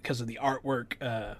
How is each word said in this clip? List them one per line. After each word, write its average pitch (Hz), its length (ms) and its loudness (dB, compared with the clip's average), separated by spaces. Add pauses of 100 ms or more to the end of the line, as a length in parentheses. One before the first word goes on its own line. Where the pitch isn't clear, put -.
'cause 123 180 0
of 117 60 -2
the 117 140 -6
artwork. 135 600 2
Uh, 113 380 -2